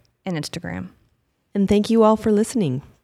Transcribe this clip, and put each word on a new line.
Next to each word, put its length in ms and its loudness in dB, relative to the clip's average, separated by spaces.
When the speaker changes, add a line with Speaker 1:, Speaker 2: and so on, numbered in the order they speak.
Speaker 1:
and 120 -4
Instagram. 520 -10
Speaker 2:
And 160 0
thank 220 2
you 120 4
all 140 4
for 140 -2
listening. 500 -2